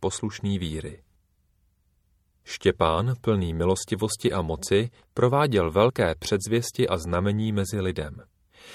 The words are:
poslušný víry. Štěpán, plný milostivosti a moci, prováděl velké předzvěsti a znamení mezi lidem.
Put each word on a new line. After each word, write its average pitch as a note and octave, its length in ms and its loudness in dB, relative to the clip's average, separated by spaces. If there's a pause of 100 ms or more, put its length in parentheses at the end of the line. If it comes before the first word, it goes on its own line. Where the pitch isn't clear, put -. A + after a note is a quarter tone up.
poslušný G2+ 580 -4
víry. D#2 440 -6 (1400)
Štěpán, F#2 760 0
plný F#2 340 0
milostivosti F#2+ 800 0
a F#2 100 -2
moci, G2 480 0 (240)
prováděl B2 560 2
velké G2 440 4
předzvěsti A2 720 -2
a F2+ 100 0
znamení G2+ 540 0
mezi G2+ 280 -2
lidem. D#2 420 -6 (520)